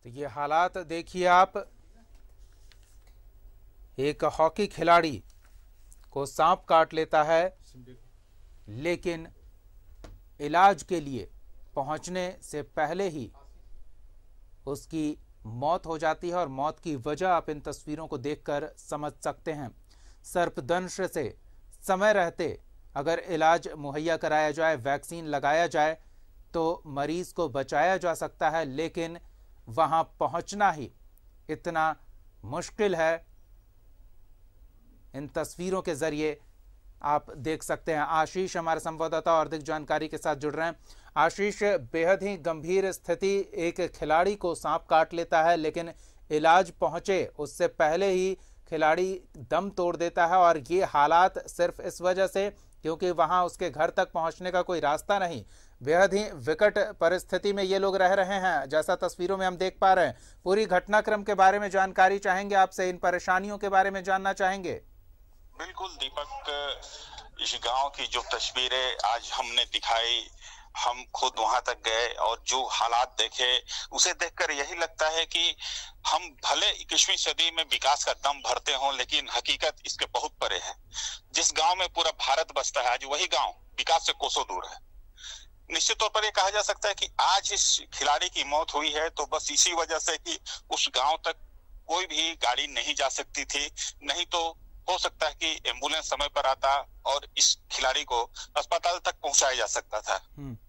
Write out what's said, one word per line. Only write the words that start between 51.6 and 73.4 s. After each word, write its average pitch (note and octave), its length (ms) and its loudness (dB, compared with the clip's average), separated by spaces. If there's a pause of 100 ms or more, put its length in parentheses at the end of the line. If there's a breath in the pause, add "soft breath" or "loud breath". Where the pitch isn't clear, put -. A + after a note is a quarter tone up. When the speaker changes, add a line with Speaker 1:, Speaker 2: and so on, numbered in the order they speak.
Speaker 1:
इस F3 220 -10
वजह F#3 260 2
से G3 220 0 (320 soft breath)
क्योंकि E3 300 -2
वहां E3+ 340 4
उसके F3 240 -4
घर D#3 200 0
तक F3+ 220 0
पहुंचने E3+ 400 -4
का F3+ 100 2
कोई F3 180 -2
रास्ता D#3 400 0
नहीं। E3+ 240 -4 (400 soft breath)
बेहद E3+ 300 6
ही G#3 180 0
विकट D#3+ 460 2
परिस्थिति F#3 760 0
में G3 100 0
ये F#3+ 160 2
लोग F#3+ 160 2
रह F#3 180 6
रहे G3 260 2
हैं, E3+ 300 0
जैसा D#3 260 2
तस्वीरों F3+ 420 -2
में F#3+ 100 0
हम F3+ 100 -2
देख F#3 240 -2
पा F#3+ 120 8
रहे F3+ 120 4
हैं। B2+ 120 -4 (260 soft breath)
पूरी G#3 220 2
घटनाक्रम G#3 580 2
के G#3 100 0
बारे F#3+ 260 6
में G#3 100 -4
जानकारी F#3+ 500 4
चाहेंगे G3+ 360 0
आपसे, F#3+ 340 4
इन F3+ 80 -4
परेशानियों F#3 600 0
के G3+ 120 -4
बारे G3 220 4
में G3 120 -6
जानना F#3+ 300 0
चाहेंगे। F#3+ 400 -2 (840)
Speaker 2:
बिल्कुल F#3 320 -10
दीपक, C#3+ 920 -8 (600 loud breath)
इस B2 220 -4
गांव C3 260 0
की B2+ 180 -8
जो A#2+ 140 -2
तस्वीरें B2+ 840 -2
आज A#2 280 -2
हमने A#2+ 320 -2
दिखाई, A#2 640 -2 (480 loud breath)
हम B2 280 -2 (100)
खुद B2+ 240 0
वहां A2+ 220 2
तक B2 240 -4
गए A2+ 280 0
और A2+ 340 -2
जो B2+ 180 -2
हालात A#2 520 0
देखे, B2 420 0 (320 loud breath)